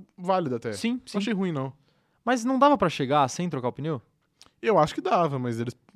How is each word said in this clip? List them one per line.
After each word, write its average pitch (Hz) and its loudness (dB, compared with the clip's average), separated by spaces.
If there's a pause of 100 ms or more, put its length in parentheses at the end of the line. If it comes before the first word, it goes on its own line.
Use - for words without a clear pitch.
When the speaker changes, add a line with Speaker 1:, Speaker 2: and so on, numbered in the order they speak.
(160)
Speaker 1:
válida 180 0
até. 117 -6
Speaker 2:
Sim, 226 -2
Speaker 1:
Não 247 -8
Speaker 2:
sim. - -6
Speaker 1:
achei 208 -2
ruim, 185 -2
não. 135 -4 (520)
Speaker 2:
Mas 233 0
não 262 0
dava 285 6
pra 190 2
chegar 143 2
sem 175 -4
trocar 131 -4
o 117 -4
pneu? 143 -6 (580)
Speaker 1:
Eu 214 4
acho 151 4
que - -6
dava, 175 0
mas 120 -4
eles 120 -6 (220)